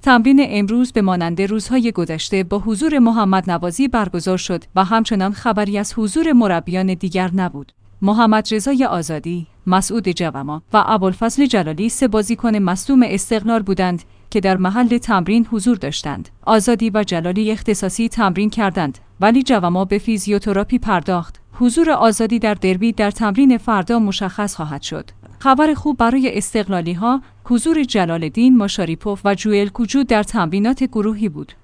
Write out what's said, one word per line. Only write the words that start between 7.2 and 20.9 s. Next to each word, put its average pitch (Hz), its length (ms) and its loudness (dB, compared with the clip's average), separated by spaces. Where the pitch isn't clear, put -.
نبود. 175 380 -4
محمد 214 520 4
رضای 254 300 0
آزادی، 165 600 -4
مسعود 190 420 0
جوما 151 540 -4
و 208 140 6
ابوالفضل 220 600 0
جلالی 185 420 0
سه 254 200 0
بازیکن 214 480 0
مصدوم 202 460 2
استقلال 220 600 0
بودند 185 400 -2
که 214 100 0
در 190 160 2
محل 220 420 2
تمرین 214 520 2
حضور 226 260 0
داشتند. 147 520 -8
آزادی 220 480 2
و 214 120 2
جلالی 185 440 -2
اختصاصی 214 580 -2
تمرین 208 420 0
کردند، 190 480 -2
ولی 233 220 4
جوما 190 420 2
به 202 140 -2
فیزیوتراپی 208 800 -2
پرداخت. 180 640 -2